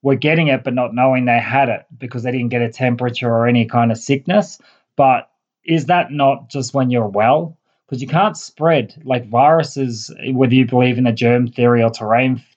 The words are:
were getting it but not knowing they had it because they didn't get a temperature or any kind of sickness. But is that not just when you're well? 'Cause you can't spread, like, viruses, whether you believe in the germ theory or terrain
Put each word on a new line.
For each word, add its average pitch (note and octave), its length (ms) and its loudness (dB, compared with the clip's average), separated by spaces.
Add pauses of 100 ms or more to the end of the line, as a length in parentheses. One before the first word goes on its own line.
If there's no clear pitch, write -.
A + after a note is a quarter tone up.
were C#3 100 2
getting D3+ 340 0
it C3 160 -2
but B2+ 120 -6
not A#2+ 180 -4
knowing B2+ 320 0
they A#2+ 140 2
had A#2+ 300 0
it - 180 -8 (100)
because B2 240 -10
they B2 100 -6
didn't B2 180 -4
get A#2+ 120 -2
a A#2 80 -2
temperature B2 640 -4
or A#2 160 2
any A#2+ 180 2
kind A#2 260 0
of A2 60 -4
sickness. F3 640 -2 (360)
But C3+ 320 2 (380)
is E3 220 -2
that F3 240 0
not C#3 380 0
just C3+ 260 -8
when B2+ 160 0
you're A#2 160 0
well? C3 500 0 (320)
'Cause B2+ 100 -8
you C#3 80 -10
can't E3+ 300 0
spread, D3+ 560 -2 (100)
like, B2 240 -4
viruses, C3 840 0 (200)
whether B2+ 200 2
you B2+ 140 6
believe B2 320 2
in B2+ 60 2
the A#2 60 2
germ A#2+ 360 2
theory A#2+ 340 2
or A2+ 80 2
terrain A#2+ 540 -2 (140)